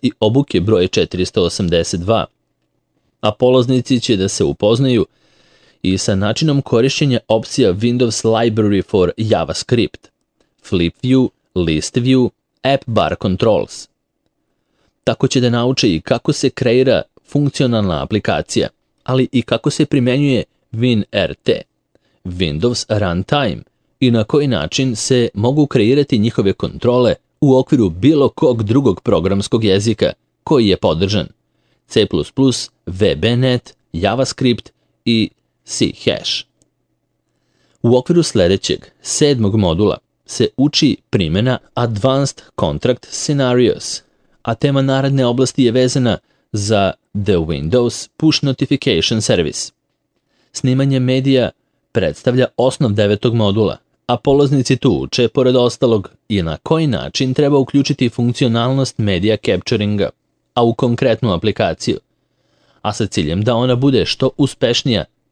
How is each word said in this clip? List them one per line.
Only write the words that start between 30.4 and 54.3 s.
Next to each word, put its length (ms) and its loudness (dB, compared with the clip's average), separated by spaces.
koji 240 2
je 100 2
podržan, 500 0
C 180 2
plus 260 -4
plus, 400 0
V 300 0
B 200 -2
net, 400 -2
JavaScript 760 -2
i 240 0
C 200 -2
Hash. 400 -4
U 160 4
okviru 260 2
sledećeg, 600 0
sedmog 560 0
modula, 400 2
se 220 -2
uči 400 0
primjena 480 0
Advanced 680 -2
Contract 520 -2
Scenarios, 880 -2
a 140 -4
tema 260 0
naredne 440 0
oblasti 380 0
je 80 4
vezana 460 0
za 400 0
The 120 2
Windows 800 -2
Push 260 0
Notification 760 -2
Service. 500 -2
Snimanje 480 0
medija 500 2
predstavlja 560 0
osnov 340 0
devetog 440 0
modula, 420 0
a 120 -2
polaznici 600 2